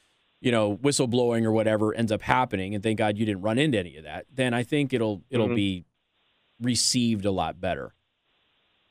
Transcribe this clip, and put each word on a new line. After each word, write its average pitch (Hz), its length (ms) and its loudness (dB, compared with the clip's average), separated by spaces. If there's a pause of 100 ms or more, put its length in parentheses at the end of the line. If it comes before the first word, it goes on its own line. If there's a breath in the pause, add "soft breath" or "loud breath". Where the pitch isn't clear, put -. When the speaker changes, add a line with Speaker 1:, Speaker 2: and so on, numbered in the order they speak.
(420)
Speaker 1:
you 123 100 2
know, 107 240 2
whistleblowing 120 680 2
or 110 80 4
whatever 107 420 4
ends 113 160 0
up 104 100 0
happening, 107 540 -2
and 101 80 -6
thank 110 140 0
God 107 200 0
you 110 80 -2
didn't 98 160 -2
run 107 160 0
into 139 220 2
any 82 160 -8
of 78 80 -18
that, 76 260 -14
then 127 240 -2
I 120 100 -2
think 143 280 -2
it'll, 110 380 -2
it'll 113 180 0
Speaker 2:
Mm-hmm. 120 80 -2
Speaker 1:
be 98 300 -2 (760)
received 117 640 0
a 101 80 2
lot 87 300 -4
better. 71 320 -4 (960)